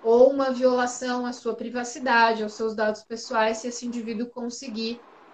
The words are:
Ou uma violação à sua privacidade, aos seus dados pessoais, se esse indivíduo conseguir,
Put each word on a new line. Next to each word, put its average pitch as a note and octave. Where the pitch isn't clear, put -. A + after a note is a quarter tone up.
Ou A#3+
uma C4+
violação B3
à A#3+
sua A3+
privacidade, A#3
aos G#3
seus A3
dados G#3+
pessoais, A3+
se B3
esse A#3+
indivíduo A#3
conseguir, A#3